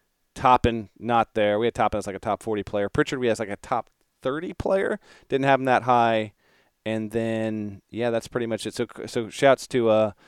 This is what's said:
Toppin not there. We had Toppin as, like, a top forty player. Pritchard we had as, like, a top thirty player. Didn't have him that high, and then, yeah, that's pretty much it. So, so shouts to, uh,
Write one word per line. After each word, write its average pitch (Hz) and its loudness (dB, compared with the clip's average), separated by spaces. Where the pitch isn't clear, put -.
Toppin 117 2
not 117 0
there. 104 2
We 120 0
had 113 -2
Toppin 110 0
as, 101 -6
like, 95 -8
a 95 -12
top 104 -4
forty 107 -4
player. 101 -2
Pritchard 147 -2
we 123 0
had 110 2
as, 104 -4
like, 104 -6
a 101 -8
top - -6
thirty 160 -6
player. 196 -2
Didn't 135 -2
have 135 6
him 131 -4
that 123 4
high, 117 2
and 110 -4
then, 110 -4
yeah, 117 -4
that's 113 -4
pretty 117 -4
much 113 -4
it. 110 -8
So, 117 -4
so 113 -4
shouts 135 2
to, 117 0
uh, 107 4